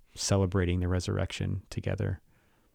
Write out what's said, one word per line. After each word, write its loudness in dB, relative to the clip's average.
celebrating 2
the 0
resurrection -2
together. -2